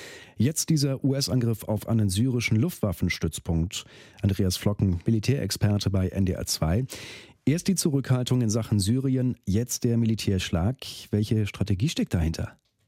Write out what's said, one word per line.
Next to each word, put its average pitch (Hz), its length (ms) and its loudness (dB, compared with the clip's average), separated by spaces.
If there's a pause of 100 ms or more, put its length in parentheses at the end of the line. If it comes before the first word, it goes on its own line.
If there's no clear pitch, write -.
(360)
Jetzt 143 340 0
dieser 139 340 0
U-S-Angriff 131 580 0
auf 107 240 -4
einen 107 240 2
syrischen 120 460 2
Luftwaffenstützpunkt. 90 1300 -2 (380)
Andreas 98 340 0
Flocken, 98 500 0
Militärexperte 104 840 0
bei 95 180 0
N 95 180 0
D 90 60 0
R - 140 -4
zwei. 90 380 0 (600)
Erst 160 240 2
die 190 80 2
Zurückhaltung 127 640 2
in 110 100 2
Sachen 110 300 2
Syrien, 127 560 2 (100)
jetzt 110 380 -2
der 117 140 4
Militärschlag. 104 800 0 (340)
Welche 107 340 0
Strategie 101 440 -2
steckt - 220 -2
dahinter? - 440 -2 (320)